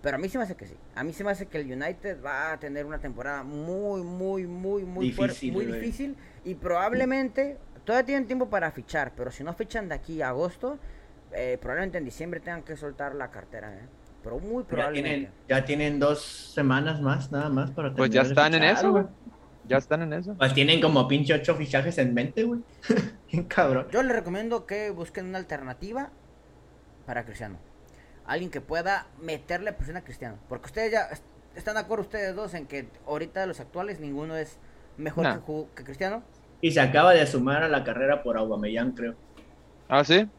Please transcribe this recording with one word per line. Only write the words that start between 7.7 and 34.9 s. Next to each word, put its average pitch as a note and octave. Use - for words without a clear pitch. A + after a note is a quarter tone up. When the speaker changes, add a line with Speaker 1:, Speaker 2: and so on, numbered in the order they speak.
Speaker 1:
todavía A#3+
tienen C4+
tiempo B3
para E3+
fichar, C3+
pero B2
si -
no E3
fichan G#3+
de D3+
aquí D#3
a C3
agosto, F3+
eh, B2
probablemente E3
en D#3
diciembre E3
tengan E3+
que D#3
soltar C#3+
la C3+
cartera, G#2+
¿eh? G#2+
Pero A#2
muy A3
Speaker 2:
Ya -
Speaker 1:
probablemente. D3
Speaker 2:
tienen, C#3
ya C3
tienen D3
dos D3
semanas D3
más, C#3
nada D3
más, C#3
para C#3+
Speaker 3:
Pues C3+
ya B2+
Speaker 2:
terminar B2+
de C3+
Speaker 3:
están D3+
en D#3+
Speaker 2:
fichar, G#3+
Speaker 3:
eso, -
Speaker 2:
güey. G3+
Speaker 3:
güey. -
Ya B2+
están D3+
en D#3
eso. F3+
Speaker 2:
Pues C3+
tienen C#3+
como C#3
pinche C#3
ocho D3+
fichajes C#3+
en B2+
mente, C#3
güey. A#3
<laughs> -
Bien E3
cabrón. C3+
Speaker 1:
Yo A3+
les B3
recomiendo A3
que G#3
busquen F3+
una F#3
alternativa F3+
para A#2+
Cristiano. G#2
Alguien E3
que C#3
pueda E3+
meterle F3
presión D#3
a F3
Cristiano. A#2
Porque A#2+
ustedes A3
ya G#3+
est-, D3
están G#3+
de G#3+
acuerdo G3
ustedes G3+
dos G3
en D#3
que C3+
ahorita D#3+
de F#3+
los F3
actuales F3
ninguno D3+
es D#3